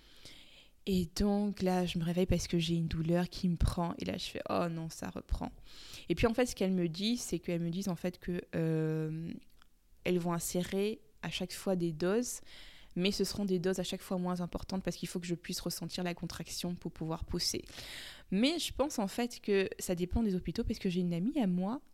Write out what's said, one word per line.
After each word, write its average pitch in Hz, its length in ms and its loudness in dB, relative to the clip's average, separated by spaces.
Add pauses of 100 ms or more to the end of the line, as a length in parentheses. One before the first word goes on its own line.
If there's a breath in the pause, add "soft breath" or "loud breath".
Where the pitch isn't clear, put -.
(880 loud breath)
Et 185 300 2
donc, 202 460 4
là, 180 240 4
je 170 120 -2
me 165 60 0
réveille 175 220 4
parce 170 200 4
que 175 120 2
j'ai 165 160 4
une 165 140 2
douleur 170 420 2
qui - 180 0
me 170 80 4
prend. - 420 2
Et - 60 -6
là, 185 140 -2
je - 80 -4
fais, « - 240 -6
Oh 185 180 2
non, 165 220 -4
ça - 180 -8
reprend. » - 420 -4 (600 loud breath)
Et 170 40 4
puis, 233 120 6
en 226 80 2
fait, 254 100 4
ce 247 100 0
qu'elles 190 200 2
me 180 160 4
disent, 214 320 0
c'est - 160 -2
qu'elles 170 240 -2
me 170 80 0
disent, 190 180 -4
en 170 80 0
fait, 175 220 -4
que, 175 240 -4 (120)
euh, 160 800 0 (720)
elles 180 140 4
vont 170 160 2
insérer 196 640 0 (220)
à 165 80 -4
chaque 180 240 -4
fois 196 200 0
des 175 160 2
doses, 185 520 0 (540 loud breath)
mais 185 160 4
ce 202 120 0
seront 202 220 0
des 185 120 2
doses 185 200 2
à 185 40 0
chaque 180 200 -4
fois 185 160 -2
moins 180 240 -2
importantes 190 400 -4
parce 175 140 -2
qu'il - 120 -6
faut - 100 -6
que 175 80 -6
je 175 80 -2
puisse - 260 -6
ressentir 180 440 -4
la 175 80 0
contraction - 640 -6
pour 175 180 -8
pouvoir 160 320 -4
pousser. - 400 -2 (680 loud breath)
Mais 269 280 4
je - 160 -4
pense, 285 240 0
en 196 100 0
fait, 240 320 -2
que 196 380 2
ça - 160 -2
dépend 180 280 2
des 202 120 2
hôpitaux 185 300 -2
parce 226 140 0
que 196 120 0
j'ai 175 100 2
une 175 140 2
amie 240 260 2
à 214 60 4
moi 185 340 2 (140)